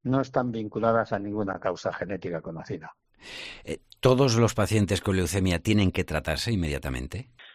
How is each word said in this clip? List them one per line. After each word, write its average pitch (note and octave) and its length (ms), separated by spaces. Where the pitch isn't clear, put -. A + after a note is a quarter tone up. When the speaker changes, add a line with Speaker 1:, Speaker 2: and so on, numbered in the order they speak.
Speaker 1:
no C3 180
están B2 300
vinculadas A2+ 600
a G#2+ 60
ninguna G2+ 420
causa F2+ 320
genética F2 480
conocida. E2 560
Speaker 2:
Eh, - 160
¿todos B2+ 360
los A#2 180
pacientes G#2 480
con G2 140
leucemia F#2 420
tienen G2+ 340
que - 120
tratarse D#2 480
inmediatamente? C#2+ 800